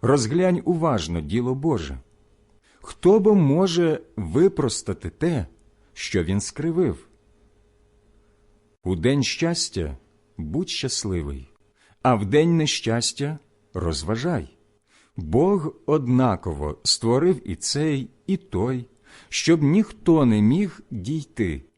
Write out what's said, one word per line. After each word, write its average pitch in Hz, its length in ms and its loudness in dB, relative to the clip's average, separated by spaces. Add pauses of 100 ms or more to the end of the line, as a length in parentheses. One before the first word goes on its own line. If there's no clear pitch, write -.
Розглянь 147 640 2
уважно 120 560 0
діло 120 340 -2
Боже. 104 440 -4 (800)
Хто - 380 4
бо 208 160 6
може 165 680 2 (140)
випростати 110 960 0
те, 147 380 -2 (460)
що - 300 -2
він 95 180 0
скривив? 160 680 -2 (1800)
У 92 120 -2
день 127 280 2
щастя 98 720 -4 (400)
будь 90 320 -6
щасливий, 78 800 -6 (520)
а 127 140 4
в 101 100 -2
день 160 320 4
нещастя 143 800 -2 (340)
розважай. 90 840 -4 (580)
Бог 151 600 0 (100)
однаково 120 960 0
створив 131 680 0
і 95 60 -4
цей, 143 540 -4 (180)
і 190 100 0
той, 123 480 -4 (440)
щоб 160 340 2
ніхто 160 640 2
не 107 160 4
міг 156 400 2 (100)
дійти. 104 720 -6 (120)